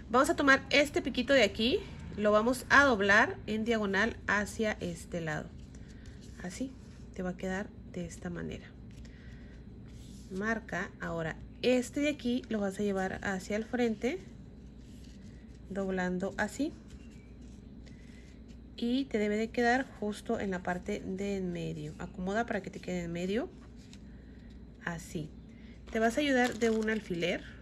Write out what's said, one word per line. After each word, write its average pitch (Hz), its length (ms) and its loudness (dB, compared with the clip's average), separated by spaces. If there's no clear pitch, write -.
vamos 285 220 6
a 339 40 6
tomar 269 360 8
este 294 320 6
piquito 254 320 2
de 254 80 10
aquí, 226 360 4
lo 208 160 4
vamos 233 380 6
a 269 140 12
doblar 226 520 6
en 220 200 -2
diagonal 214 500 2
hacia 208 540 0
este 170 400 -6
lado. 156 300 -4
Así 254 300 -6
te 190 100 -8
va 185 80 -2
a 180 60 -6
quedar 190 320 -4
de 175 140 -6
esta 180 240 -8
manera. 165 340 -6
Marca, 202 600 -2
ahora 165 360 -2
este 247 400 4
de 294 80 4
aquí 247 400 0
lo 220 120 0
vas 196 200 0
a - 20 2
llevar 190 400 2
hacia 196 340 -2
el 220 100 0
frente, 240 580 0
doblando 185 720 0
así. 214 340 0
Y 247 300 2
te 226 140 0
debe 208 180 4
de 226 140 0
quedar 247 360 4
justo 208 400 -2
en 202 100 0
la 180 120 -2
parte 180 420 -2
de 196 320 -2
en 185 160 -2
medio. 160 460 -4
Acomoda 196 480 -2
para 208 160 -2
que 185 80 -8
te 196 100 -12
quede 180 220 -2
en 170 100 -4
medio. 196 380 0
Así. 165 460 -6
Te 226 100 2
vas 226 160 6
a 302 60 4
ayudar 247 320 6
de 226 160 4
un 220 200 2
alfiler 185 540 0